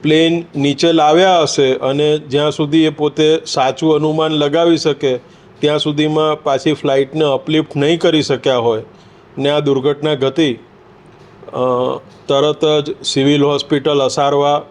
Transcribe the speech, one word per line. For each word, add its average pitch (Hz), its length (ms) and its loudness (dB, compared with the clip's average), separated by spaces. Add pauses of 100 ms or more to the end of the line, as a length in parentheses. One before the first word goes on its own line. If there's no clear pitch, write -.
પ્લેન 165 420 2 (120)
નીચે 143 360 0
લાવ્યા 165 500 4
હશે 135 320 0
અને 147 440 -2
જ્યાં 147 320 -2
સુધી 156 340 0
એ 156 60 2
પોતે 151 560 0
સાચું 151 480 0
અનુમાન 156 380 0
લગાવી 156 440 2
શકે 143 400 -2 (440)
ત્યાં 151 180 0
સુધીમાં 151 640 -2
પાછી 147 300 -2
ફ્લાઇટને 139 520 0
અપલિફ્ટ 151 520 -2
નહીં 151 220 0
કરી 165 240 2
શક્યા 131 360 0
હોય 117 240 0 (560)
ને 139 120 0
આ 147 100 0
દુર્ઘટના 143 540 0
ઘટી. 131 440 -2 (920)
અ, - 60 -6 (680)
તરત 147 360 0
જ 151 400 -2
સિવિલ 143 400 0
હોસ્પિટલ 147 560 0
અસારવા 143 720 0